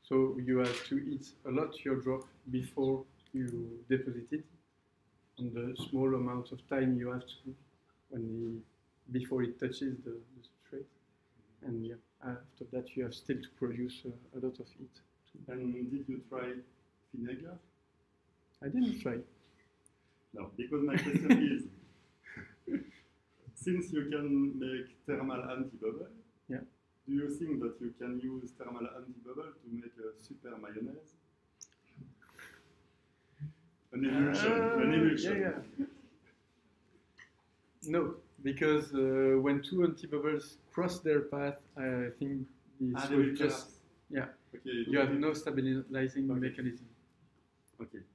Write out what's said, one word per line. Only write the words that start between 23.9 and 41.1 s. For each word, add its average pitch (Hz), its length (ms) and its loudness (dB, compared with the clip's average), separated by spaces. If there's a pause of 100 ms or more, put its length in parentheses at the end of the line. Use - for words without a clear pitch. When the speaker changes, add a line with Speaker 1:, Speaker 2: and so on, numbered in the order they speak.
Speaker 2:
you 147 180 0
can 139 480 2
make 131 300 -4 (180)
thermal 135 360 -2 (100)
antibubble, 127 560 -4 (400)
Speaker 1:
Yeah. 123 160 -6 (440)
Speaker 2:
do 139 60 -2
you 143 160 2
think 147 320 -2
that 117 200 -2
you 120 180 -6
can 123 200 -4
use 127 380 -6
thermal 123 300 -8 (120)
antibubble 127 520 -12 (100)
to 120 100 -20
make 117 220 -10 (140)
a - 20 -6 (140)
super 120 340 -14
mayonnaise? 117 540 -10 (2750)
An 135 120 0
emulsion, 143 460 4
Speaker 1:
Uh, 226 320 4
Speaker 2:
an 160 100 6
emulsion. 165 480 6
Speaker 1:
yeah, 170 180 0 (200)
yeah. 277 60 0 (2000)
No, 156 320 2 (280)
because, 151 500 4
uh, 135 480 6
when 139 200 4
two 180 220 2
antibubbles 151 720 0 (160)
cross 175 260 0
their 147 220 4